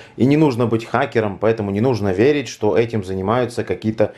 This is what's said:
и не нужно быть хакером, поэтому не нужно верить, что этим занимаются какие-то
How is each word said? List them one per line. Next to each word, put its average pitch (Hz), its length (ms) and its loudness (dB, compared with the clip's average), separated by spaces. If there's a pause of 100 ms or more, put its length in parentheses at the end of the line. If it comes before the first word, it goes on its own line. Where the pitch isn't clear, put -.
(160)
и - 80 2
не 143 140 4
нужно 131 260 2
быть 113 220 -2
хакером, 110 500 -2
поэтому 107 340 0
не 101 120 0
нужно 107 280 0
верить, 123 380 2
что 104 260 -2
этим 113 300 0
занимаются 104 600 -2
какие-то 107 540 -2